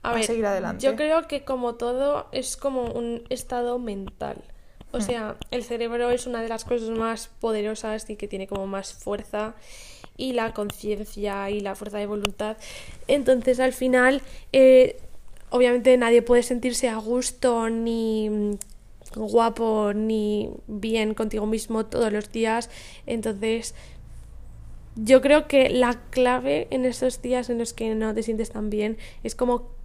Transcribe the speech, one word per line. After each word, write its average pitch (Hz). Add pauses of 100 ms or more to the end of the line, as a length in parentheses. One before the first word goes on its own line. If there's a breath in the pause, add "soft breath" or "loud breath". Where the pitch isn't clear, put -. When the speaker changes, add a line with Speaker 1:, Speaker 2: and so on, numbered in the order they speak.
Speaker 1:
A 233
Speaker 2:
a 240
Speaker 1:
ver, 226
Speaker 2:
seguir 226
adelante? 196
Speaker 1:
yo 262
creo 320
que 277
como 247
todo 254
es 254
como 262
un 233
estado 247
mental. 202 (500 soft breath)
O -
Speaker 2:
Hmm. 214
Speaker 1:
sea, 220 (140)
el 247
cerebro 233
es 240
una 233
de 226
las 226
cosas 226
más 226 (120)
poderosas 214
y 208
que 202
tiene 190
como 196
más 196
fuerza, 208 (640 loud breath)
y 262
la 226
conciencia 202
y 208
la 196
fuerza 202
de 208
voluntad. 214 (520 loud breath)
Entonces, 254
al 262
final... 254 (320 loud breath)
Eh, 262 (520)
obviamente 247
nadie 233
puede 240
sentirse 247
a 220
gusto 233
ni, 226
mm, 208 (580)
guapo 220
ni 214 (160)
bien 220
contigo 214
mismo 220
todos 220
los 208
días. 226 (380 loud breath)
Entonces, 226 (1200 loud breath)
yo 233
creo 294
que 262
la 247 (100)
clave 254
en 254
esos 254
días 247
en 233
los 233
que 220
no 220
te 226
sientes 214
tan 214
bien 214 (240 loud breath)
es 226
como 240 (160)